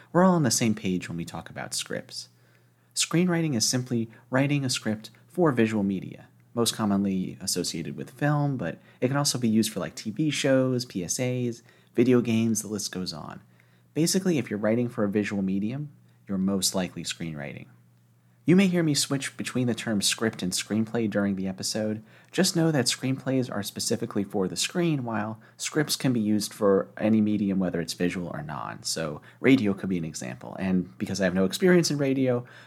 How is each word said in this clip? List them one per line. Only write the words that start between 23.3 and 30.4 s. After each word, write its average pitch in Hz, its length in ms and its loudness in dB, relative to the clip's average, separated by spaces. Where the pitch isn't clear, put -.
are 104 100 -4
specifically 107 640 -4
for 98 240 -2
the 95 80 -6
screen, 156 480 0
while 110 380 -6
scripts - 400 -2
can 131 160 0
be 117 80 2
used 104 320 2
for 98 340 4
any 110 220 4
medium, 104 400 2
whether 90 220 0
it's 82 100 -6
visual 87 420 -2
or 73 80 -8
non. 60 420 -10
So 76 360 -4
radio 117 320 4
could 92 160 -6
be 92 80 0
an 80 80 -4
example. 62 540 -10